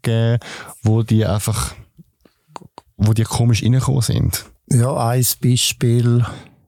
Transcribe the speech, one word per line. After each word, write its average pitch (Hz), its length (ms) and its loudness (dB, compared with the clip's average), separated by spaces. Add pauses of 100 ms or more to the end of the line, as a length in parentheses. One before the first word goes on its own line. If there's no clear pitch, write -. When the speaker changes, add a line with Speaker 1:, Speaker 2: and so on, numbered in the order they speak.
Speaker 1:
gegeben, 117 380 0 (420)
wo 110 220 2
die 110 220 2
einfach, - 500 -4 (1200)
wo 107 180 2
die 110 120 0
komisch 117 380 0
reingekommen 127 380 2
sind? - 440 -2 (260)
Speaker 2:
Ja, 127 240 0 (140)
ein 123 160 0 (160)
Beispiel 120 840 2 (420)